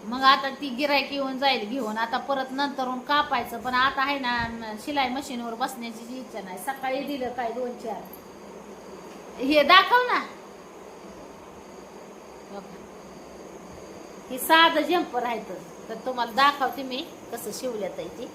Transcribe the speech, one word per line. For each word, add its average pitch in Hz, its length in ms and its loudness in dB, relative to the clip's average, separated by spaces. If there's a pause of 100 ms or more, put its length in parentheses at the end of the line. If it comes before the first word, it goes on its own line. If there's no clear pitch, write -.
मग 240 180 -4
आता 269 280 8
ती 269 200 -6
गिऱ्हाईक 269 420 2
येऊन 269 260 -2
जाईल 247 320 2
घेऊन. 220 280 -2
आता 226 200 0
परत 269 340 0
नंतरून 262 480 -2
कापायचं, 262 640 2
पण 254 120 -2
आता 269 280 4
आहे 277 180 2
ना, 240 300 0
म, 226 260 -8 (100)
शिलाई 285 240 2
मशीनवर 240 440 -6
बसण्याची 233 520 -6
जी 254 140 -10
इच्छा 220 220 -10
नाही. 190 160 -10
सकाळी 262 460 -4
दिलं 247 260 -2
काय 233 220 -2
दोन 233 260 -4
चार. 208 240 -8 (1400)
हे 294 200 8
दाखव 381 320 10
ना. 494 240 6 (2250)
बघा. 196 240 -12 (1500)
हे 262 80 -4
साधं 320 440 8
झंपर 302 420 2
आहे 233 160 -2
तर, 185 160 -8 (340)
तर 226 60 -6
तुम्हाला 247 360 -2
दाखवते 277 520 4
मी 254 220 -4 (260)
कसं 226 220 -6
शिवल्यात 208 460 -4
आहे 165 80 -6
ती. 233 280 -10